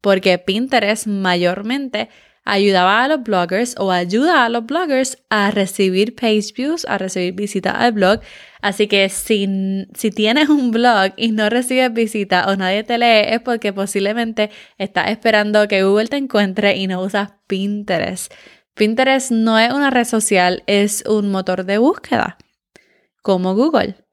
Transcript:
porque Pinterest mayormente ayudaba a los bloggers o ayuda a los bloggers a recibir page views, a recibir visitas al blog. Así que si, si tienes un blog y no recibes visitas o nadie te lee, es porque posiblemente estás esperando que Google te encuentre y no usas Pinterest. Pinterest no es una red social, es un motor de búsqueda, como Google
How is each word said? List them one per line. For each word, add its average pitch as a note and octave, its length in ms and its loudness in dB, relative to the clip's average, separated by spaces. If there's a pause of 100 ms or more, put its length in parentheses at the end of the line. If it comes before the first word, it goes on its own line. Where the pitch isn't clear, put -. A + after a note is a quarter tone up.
porque F#3+ 360 2
Pinterest G#3+ 680 -2
mayormente G3+ 1000 -2 (340)
ayudaba G3+ 640 2
a - 20 -2
los D4 160 -2
bloggers F#3+ 540 -2
o G3 120 -2
ayuda A3+ 540 2
a A#3 60 0
los A#3 160 -4
bloggers C4+ 640 -2
a G#3 200 2
recibir G3 640 0
page G#3+ 400 0
views, D4+ 360 -4
a G3+ 80 -2
recibir F#3 380 -4
visitas G3 420 -4
al A#3+ 160 2
blog. G3+ 260 2 (420)
Así G3+ 260 0
que G3 200 2
si, G3 880 -4
si G#3+ 160 -2
tienes B3+ 380 0
un C4 220 2
blog A3 440 2
y A3+ 160 -2
no G#3+ 180 0
recibes B3 440 0
visitas G#3 540 0
o G3 100 0
nadie G3 260 -2
te A#3 140 -2
lee, A3+ 360 4
es A#3 60 -2
porque A3+ 320 -2
posiblemente G#3 800 -2 (280)
estás - 320 -2
esperando G#3 600 2
que F#3+ 140 2
Google G#3 260 2
te C#4+ 80 -4
encuentre G#3 580 0
y F#3+ 100 -4
no F#3 160 -4
usas G3 280 -4 (180)
Pinterest. G3 840 -4 (440)
Pinterest B3+ 580 0
no A3+ 260 2
es A#3 140 4
una C#4 180 0
red B3 140 2
social, F#3+ 640 0
es G3+ 400 0
un G#3 240 0
motor F#3+ 320 -2
de G3 140 -2
búsqueda, A#3+ 600 0 (840)
como F#3 340 0
Google A3+ 400 0 (180)